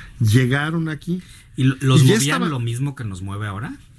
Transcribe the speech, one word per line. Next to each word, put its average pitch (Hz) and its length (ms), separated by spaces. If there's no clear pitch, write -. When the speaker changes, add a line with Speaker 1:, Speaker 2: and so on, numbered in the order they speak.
Speaker 1:
llegaron 139 680
aquí. 170 320
Speaker 2:
¿Y 139 80
lo-, 135 160
los 131 220
Speaker 1:
Y 131 60
ya 185 80
Speaker 2:
movían 226 60
Speaker 1:
estaba 147 280
Speaker 2:
lo 139 100
mismo 120 360
que 120 100
nos 92 160
mueve 98 260
ahora? 104 260